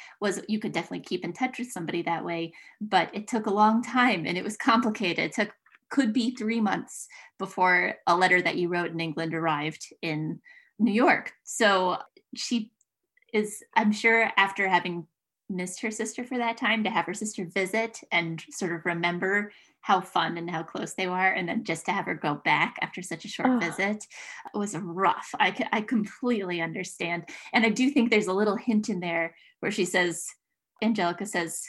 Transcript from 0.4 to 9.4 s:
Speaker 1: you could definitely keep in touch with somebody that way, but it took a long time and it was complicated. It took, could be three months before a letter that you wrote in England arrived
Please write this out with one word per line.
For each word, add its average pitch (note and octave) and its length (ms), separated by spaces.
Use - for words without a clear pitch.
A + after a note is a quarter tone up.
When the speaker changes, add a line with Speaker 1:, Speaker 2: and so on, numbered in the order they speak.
Speaker 1:
you G#3+ 100
could F#3+ 140
definitely E3+ 320
keep - 200
in F3 100
touch B3+ 240
with A#3+ 120
somebody E3+ 320
that E3+ 220
way, E3+ 280
but F#3+ 340
it G#3+ 140
took A3 180
a A3 80
long A3 280
time A#3+ 440
and F3 100
it F#3 80
was G#3+ 120
complicated. G#3+ 680
It D3+ 80
took, G#3 160
could B3 240
be B3 200
three A3+ 260
months F#3+ 460
before F#3 560
a E3+ 100
letter F3+ 260
that E3+ 140
you F3 120
wrote F3 220
in E3 100
England E3 340
arrived D#3 520